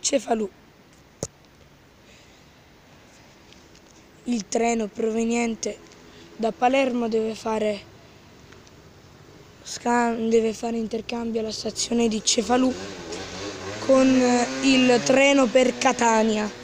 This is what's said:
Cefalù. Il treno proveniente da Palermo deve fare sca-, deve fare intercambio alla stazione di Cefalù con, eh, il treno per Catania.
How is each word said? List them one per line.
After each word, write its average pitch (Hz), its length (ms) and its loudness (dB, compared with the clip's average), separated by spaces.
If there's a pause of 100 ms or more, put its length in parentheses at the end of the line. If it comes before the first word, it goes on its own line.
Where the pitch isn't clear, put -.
Cefalù. 220 480 -2 (3750)
Il 240 240 -4
treno 233 380 -2
proveniente 226 920 -4 (580)
da 220 160 -2
Palermo 247 580 0
deve 220 260 -2
fare 214 440 -4 (1800)
sca-, 240 520 -2
deve 226 400 0
fare 233 240 -6
intercambio 226 640 -6
alla 220 120 -8
stazione 233 560 -2
di 214 160 -4
Cefalù 247 480 2 (1080)
con, 262 260 4
eh, 247 400 4 (160)
il 254 420 4
treno 277 420 6
per 254 300 2
Catania. 220 760 2 (140)